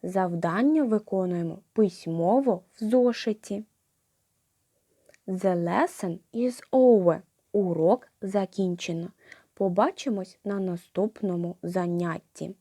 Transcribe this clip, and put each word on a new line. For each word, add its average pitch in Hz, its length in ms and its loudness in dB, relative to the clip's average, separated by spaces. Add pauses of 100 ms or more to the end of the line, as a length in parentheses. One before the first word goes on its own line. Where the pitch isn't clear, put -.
Завдання 185 800 0
виконуємо 185 720 -2 (140)
письмово 190 880 0 (120)
в 226 100 -10
зошиті. 220 800 0 (1600)
The 185 380 0
lesson 180 540 -2 (160)
is 240 280 -4 (100)
over. 220 480 6 (320)
Урок 180 560 2 (140)
закінчено. 185 880 -4 (440)
Побачимось 196 920 -2
на 202 160 -4
наступному 180 1000 -4
занятті. 175 1000 -6